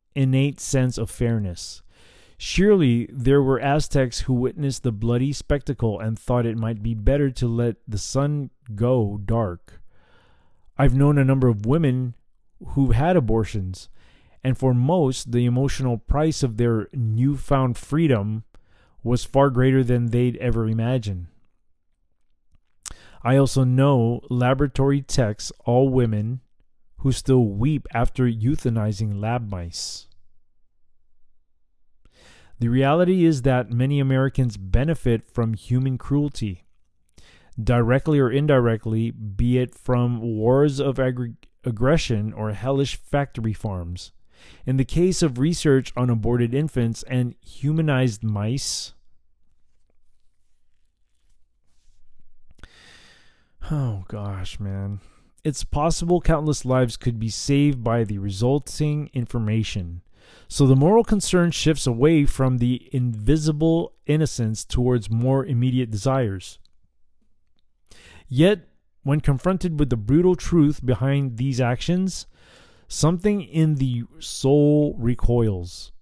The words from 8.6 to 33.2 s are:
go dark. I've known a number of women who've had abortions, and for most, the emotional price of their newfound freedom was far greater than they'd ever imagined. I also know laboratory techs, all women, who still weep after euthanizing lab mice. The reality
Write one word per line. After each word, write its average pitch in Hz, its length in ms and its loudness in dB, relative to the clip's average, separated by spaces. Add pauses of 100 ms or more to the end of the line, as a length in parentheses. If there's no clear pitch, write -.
go 110 500 0
dark. 107 560 -4 (960)
I've 135 160 4
known 143 240 4
a 139 80 4
number 131 220 4
of 107 180 0
women 127 480 0 (500)
who've 131 300 0
had 165 240 2
abortions, 107 720 -2 (540)
and 131 120 0
for 127 200 2
most, 135 560 0
the 120 140 2
emotional 127 520 0
price 151 460 0
of 113 140 -2
their 113 360 0
newfound 131 840 0
freedom 110 680 0 (580)
was 120 240 -2
far 139 240 4
greater 131 340 4
than 120 280 0
they'd 120 260 0
ever 113 300 -2
imagined. 110 580 -4 (2000)
I 127 140 4
also 135 260 4
know 127 680 4
laboratory 135 720 2
techs, - 500 -2 (140)
all 127 240 4
women, 117 520 0 (560)
who 135 140 0
still 127 340 2
weep 123 500 -2
after 123 340 0
euthanizing 107 880 -2
lab 113 300 -4
mice. 87 540 -10 (2500)
The 117 100 0
reality 165 540 4